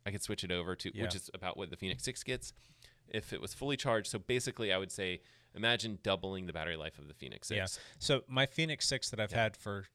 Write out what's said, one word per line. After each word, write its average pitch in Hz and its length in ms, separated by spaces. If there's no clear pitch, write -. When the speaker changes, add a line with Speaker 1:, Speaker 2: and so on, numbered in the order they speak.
Speaker 1:
I 101 60
could 98 120
switch - 200
it 90 80
over 87 260
to, 98 180
Speaker 2:
Yeah. 98 80
Speaker 1:
which 90 120
is - 180
about 90 220
what 92 140
the - 80
Fenix 92 260
six - 200
gets 127 280
if - 240
it 82 80
was - 120
fully 139 240
charged. 113 300
So 107 120
basically, 120 540
I 92 40
would 95 140
say, 92 300
imagine 113 480
doubling 95 420
the 85 80
battery 80 240
life 78 220
of 73 80
the 71 80
Fenix - 340
Speaker 2:
Yeah. 101 160
Speaker 1:
six. - 180
Speaker 2:
So 135 300
my 131 180
Fenix 156 420
six - 220
that 107 100
I've 107 120
Speaker 1:
Yeah. 117 120
Speaker 2:
had 110 140
for, 101 380